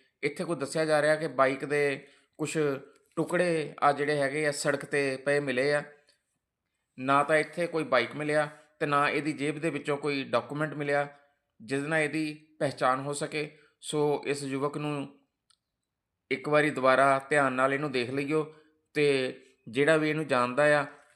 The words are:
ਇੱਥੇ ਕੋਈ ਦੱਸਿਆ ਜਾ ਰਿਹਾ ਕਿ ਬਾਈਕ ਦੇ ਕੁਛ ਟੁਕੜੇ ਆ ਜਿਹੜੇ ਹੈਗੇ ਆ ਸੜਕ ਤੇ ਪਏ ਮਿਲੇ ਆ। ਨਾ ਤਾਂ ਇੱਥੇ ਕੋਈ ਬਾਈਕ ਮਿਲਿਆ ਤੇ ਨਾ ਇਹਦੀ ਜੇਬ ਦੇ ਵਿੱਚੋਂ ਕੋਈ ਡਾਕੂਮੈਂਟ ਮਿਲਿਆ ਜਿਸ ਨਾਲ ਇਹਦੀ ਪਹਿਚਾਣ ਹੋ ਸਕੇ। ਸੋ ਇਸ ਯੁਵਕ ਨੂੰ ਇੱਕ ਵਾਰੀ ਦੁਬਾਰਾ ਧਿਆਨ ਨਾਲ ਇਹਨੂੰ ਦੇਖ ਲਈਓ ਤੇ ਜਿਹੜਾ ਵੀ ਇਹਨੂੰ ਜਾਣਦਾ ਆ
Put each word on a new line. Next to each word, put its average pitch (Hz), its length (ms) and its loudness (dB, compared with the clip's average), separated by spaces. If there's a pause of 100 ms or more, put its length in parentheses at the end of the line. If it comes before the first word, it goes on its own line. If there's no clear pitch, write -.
(220)
ਇੱਥੇ 143 220 -4
ਕੋਈ 160 120 -4
ਦੱਸਿਆ 139 280 -2
ਜਾ 151 180 2
ਰਿਹਾ 156 140 4
ਕਿ 156 120 -4
ਬਾਈਕ 135 360 2
ਦੇ 143 420 0 (320)
ਕੁਛ 156 180 -4 (600)
ਟੁਕੜੇ 165 680 0
ਆ 143 100 6
ਜਿਹੜੇ 143 240 0
ਹੈਗੇ 143 300 0
ਆ 147 60 2
ਸੜਕ 143 320 -2
ਤੇ 139 320 -2
ਪਏ 143 240 0
ਮਿਲੇ 139 340 0
ਆ। 147 80 0 (1160)
ਨਾ 139 260 2
ਤਾਂ 156 120 2
ਇੱਥੇ 151 300 -2
ਕੋਈ 160 180 -2
ਬਾਈਕ 123 320 2
ਮਿਲਿਆ 151 320 0 (320)
ਤੇ 156 60 -2
ਨਾ 147 220 2
ਇਹਦੀ 147 240 -2
ਜੇਬ 147 260 -4
ਦੇ 160 120 -2
ਵਿੱਚੋਂ 143 260 -4
ਕੋਈ 143 280 -4
ਡਾਕੂਮੈਂਟ 143 500 -2
ਮਿਲਿਆ 143 320 0 (540)
ਜਿਸ 135 220 -4
ਨਾਲ 156 180 0
ਇਹਦੀ 151 320 -2 (260)
ਪਹਿਚਾਣ 135 420 0
ਹੋ 143 120 -6
ਸਕੇ। 151 380 -6 (300)
ਸੋ 147 460 0
ਇਸ 139 160 -4
ਯੁਵਕ 139 360 -4
ਨੂੰ 147 300 -6 (1200)
ਇੱਕ 135 180 -4
ਵਾਰੀ 151 220 4
ਦੁਬਾਰਾ 131 480 4 (120)
ਧਿਆਨ 139 220 2
ਨਾਲ 131 220 2
ਇਹਨੂੰ 143 180 -4
ਦੇਖ 123 180 -2
ਲਈਓ 143 340 -2 (500)
ਤੇ 147 120 4 (600)
ਜਿਹੜਾ 147 280 4
ਵੀ 151 140 2
ਇਹਨੂੰ 151 160 -2
ਜਾਣਦਾ 127 380 2 (160)
ਆ 139 60 -2 (300)